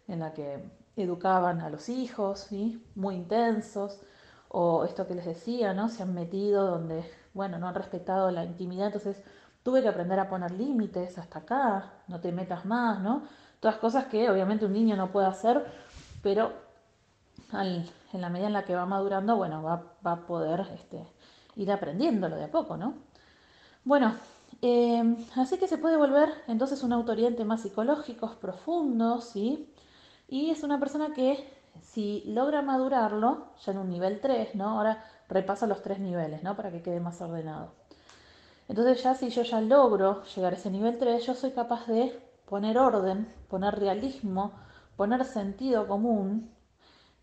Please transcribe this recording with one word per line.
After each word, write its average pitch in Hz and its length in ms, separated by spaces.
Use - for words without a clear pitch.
en 175 100
la 156 160
que 143 300
educaban 180 640
a 160 100
los 151 180
hijos, 233 520
¿sí? 214 440
Muy 190 180
intensos, 208 840
o 170 280
esto 180 240
que 180 80
les 175 100
decía, 202 480
¿no? 214 140
Se 202 160
han 185 100
metido 196 500
donde, 165 400
bueno, 190 240
no 175 80
han 180 80
respetado 190 560
la 170 140
intimidad, 180 420
entonces 202 340
tuve 254 180
que 226 60
aprender 180 320
a 190 80
poner 180 240
límites 196 680
hasta 165 220
acá, 233 540
no 175 140
te 180 100
metas 175 360
más, 226 340
¿no? 240 220
Todas 220 200
cosas 240 260
que 226 260
obviamente 202 360
un 196 80
niño 220 200
no 185 160
puede 196 160
hacer, 226 380
pero 208 300
al, 180 400
en 185 80
la 175 80
medida 180 200
en 208 40
la 190 120
que 180 120
va 180 80
madurando, 196 520
bueno, 156 260
va, 170 200
va 170 60
a 170 140
poder, 165 340
este, - 300
ir 202 160
aprendiéndolo 185 640
de 151 80
a 151 60
poco, 294 260
¿no? 196 180
Bueno, 254 300
eh, 233 560
así 262 220
que 370 100
se 320 120
puede 320 180
volver 294 320
entonces 247 360
un 240 100
autoriente 233 540
más 226 160
psicológicos, 233 760
profundos, 233 920
¿sí? 226 420
Y 285 220
es 302 120
una 285 160
persona 294 360
que 262 360
si 208 460
logra 269 340
madurarlo, 262 840
ya 196 80
en 196 60
un 190 100
nivel 185 320
tres, 233 340
¿no? 214 240
Ahora 220 260
repaso 190 380
los 196 140
tres 196 200
niveles, 165 420
¿no? 190 120
Para 208 160
que 170 120
quede 175 180
más 175 220
ordenado. 160 500
Entonces 240 340
ya 254 120
si 262 140
yo 233 140
ya 233 180
logro 214 640
llegar 180 300
a - 20
ese 202 140
nivel 226 280
tres, 240 280
yo 254 80
soy 262 160
capaz 240 360
de 233 320
poner 214 320
orden, 214 540
poner 202 300
realismo, 196 760
poner 247 280
sentido 214 600
común 214 640